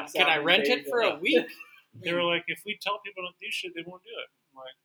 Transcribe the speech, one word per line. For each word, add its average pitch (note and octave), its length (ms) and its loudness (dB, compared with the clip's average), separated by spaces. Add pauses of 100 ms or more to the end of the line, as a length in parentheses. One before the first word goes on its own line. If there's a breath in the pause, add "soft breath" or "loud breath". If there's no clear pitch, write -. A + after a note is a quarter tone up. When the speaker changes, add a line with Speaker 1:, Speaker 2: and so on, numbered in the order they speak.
(140)
Speaker 1:
Can F#3 140 4
I D#3+ 80 6
Speaker 2:
Southeast D3 100 0
Speaker 1:
rent F3+ 220 6
it - 120 4
Speaker 2:
Asia. - 100 -10
Speaker 1:
for A#3+ 120 2
a F3+ 140 2
week? G3 320 2 (560 loud breath)
Speaker 3:
They E3+ 100 -2
were F3 100 0
like, E3+ 240 0
"If E3 180 -6
we G#3 160 -6
tell G#3 180 -2
people G#3 240 -12
don't F3 160 -12
do G3 100 -12
shit, F#3+ 260 -6
they E3 100 -8
won't F3+ 180 -16
do A3 80 -20
it." E3+ 180 -12 (220)
I'm C3+ 80 -20
like, C3 260 -16